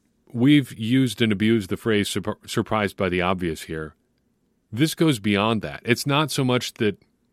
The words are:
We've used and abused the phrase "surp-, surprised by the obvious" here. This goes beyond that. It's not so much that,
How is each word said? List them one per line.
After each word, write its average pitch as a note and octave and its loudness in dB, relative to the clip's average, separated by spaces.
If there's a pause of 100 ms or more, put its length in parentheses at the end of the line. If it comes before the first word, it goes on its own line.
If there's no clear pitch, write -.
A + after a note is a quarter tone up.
(320)
We've C3+ 4
used A#2+ 0
and A2+ 4
abused G#2+ 2
the G2 -4
phrase G#2 0
"surp-, G2 -8
surprised G#2 -2
by F#2+ 0
the F2+ 0
obvious" F2+ -2
here. D#2 -10 (800)
This C#3+ 0
goes D#3+ 2
beyond G#2 0
that. C#2 -10
It's - 2
not C#3+ 0
so C#3 -2
much B2 -2
that, G#2+ -2 (320)